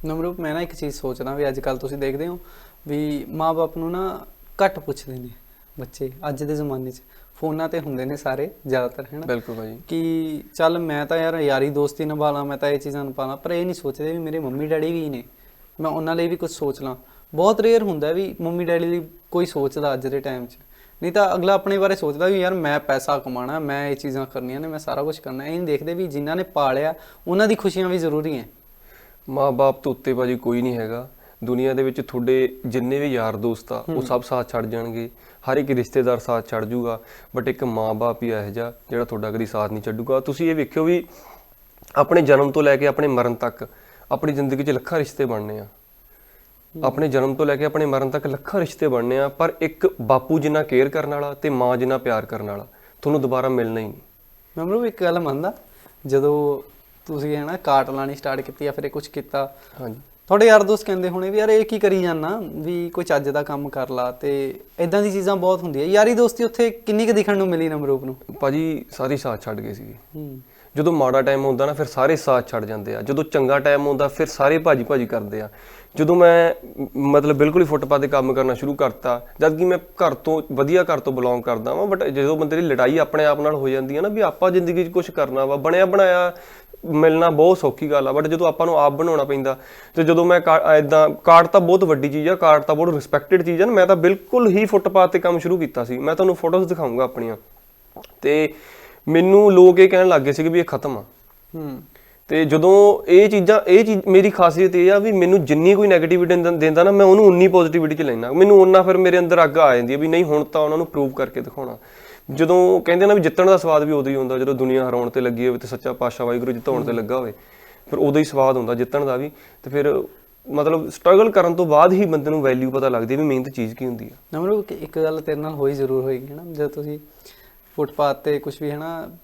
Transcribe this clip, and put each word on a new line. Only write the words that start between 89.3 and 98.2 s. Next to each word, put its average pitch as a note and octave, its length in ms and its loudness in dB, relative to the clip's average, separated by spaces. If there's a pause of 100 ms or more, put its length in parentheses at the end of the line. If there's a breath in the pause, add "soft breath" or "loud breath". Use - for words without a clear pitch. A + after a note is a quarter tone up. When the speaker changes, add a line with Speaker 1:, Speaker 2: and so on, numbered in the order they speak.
Speaker 2:
ਤੇ E3 80 0
ਜਦੋਂ E3 220 4
ਮੈਂ F3 160 4
ਕਾ-, D#3+ 380 4
ਏਦਾਂ, D3+ 300 4
ਕਾਟ E3 380 6
ਤਾਂ G3 140 4
ਬਹੁਤ F3+ 240 4
ਵੱਡੀ D3 240 0
ਚੀਜ਼ D3+ 200 -2
ਆ, F#3 60 0
ਕਾਟ D3+ 300 4
ਤਾਂ D#3 100 0
ਬਹੁਤ E3 200 0
ਰਿਸਪੈਕਟਿਡ D3 480 0
ਚੀਜ਼ E3+ 200 0
ਆ G#3 40 4
ਨਾ, A#3+ 60 0
ਮੈਂ F#3 140 4
ਤਾਂ F#3+ 100 4
ਬਿਲਕੁਲ G3 520 2
ਹੀ G3+ 160 4
ਫੁੱਟਪਾਥ F#3+ 460 2
'ਤੇ F#3 80 -2
ਕੰਮ F3 200 0
ਸ਼ੁਰੂ F3 180 -2
ਕੀਤਾ C3+ 280 -4
ਸੀ। B2 140 -6
ਮੈਂ D3 160 -2
ਤੁਹਾਨੂੰ F#3 200 2
ਫੋਟੋਜ਼ E3+ 340 0
ਦਿਖਾਊਂਗਾ C3 360 -2
ਆਪਣੀਆਂ, A#2 320 -6 (840)